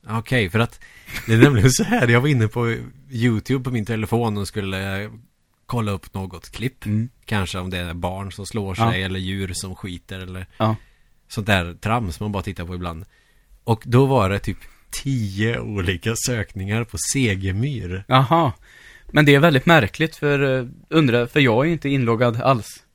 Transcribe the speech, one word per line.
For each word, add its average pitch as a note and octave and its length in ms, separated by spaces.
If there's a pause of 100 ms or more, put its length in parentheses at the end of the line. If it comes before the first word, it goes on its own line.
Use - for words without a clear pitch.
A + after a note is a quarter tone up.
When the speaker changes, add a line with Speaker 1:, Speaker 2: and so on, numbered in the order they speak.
Speaker 1:
Okej, A2+ 420
för A2+ 80
att A#2 220 (460)
det A2+ 80
är A2+ 40
nämligen C3 320
så G3+ 140
här. G#3 240
Jag A#2+ 120
var C#3 80
inne A#2 200
på A#2 280 (340)
YouTube B2 540
på C3 60
min A#2 160
telefon A2 520
och G2 100
skulle, G2 560
eh, G#2+ 60 (560)
kolla A2 260
upp - 220
något F#2 360
klipp. - 360
Speaker 2:
Mm. A2 220 (160)
Speaker 1:
Kanske G2 340
om F#2 120
det F2+ 80
är F2 160
barn F2+ 380
som G2 140
slår G2 320
Speaker 2:
Ja. A2+ 120
Speaker 1:
sig F#2 120
eller F#2+ 180
djur F#2+ 340
som F#2 220
skiter F#2 440
eller F#2 260 (100)
Speaker 2:
Ja. A2 200 (520)
Speaker 1:
sånt G2+ 180
där F2 280
trams G#2+ 460
man G#2 120
bara G2 100
tittar F2 240
på F2+ 80
ibland. F2 300 (600)
Och A2+ 220
då B2+ 200
var A#2+ 240
det G2 80
typ - 200 (320)
tio A2+ 680
olika G#2 540 (120)
sökningar A2+ 580
på - 120 (160)
Segemyhr. G2 960
Speaker 2:
Jaha. C3+ 440 (580)
Men D3+ 140
det C#3+ 100
är C#3 60
väldigt C#3+ 260
märkligt D#3 500
för, C#3 440
eh, A#2+ 60 (220)
undra, A#2+ 380
för D3+ 140
jag B2 240
är - 20
ju E3+ 60
inte D3+ 160
inloggad A#2+ 540
alls. B2 400 (120)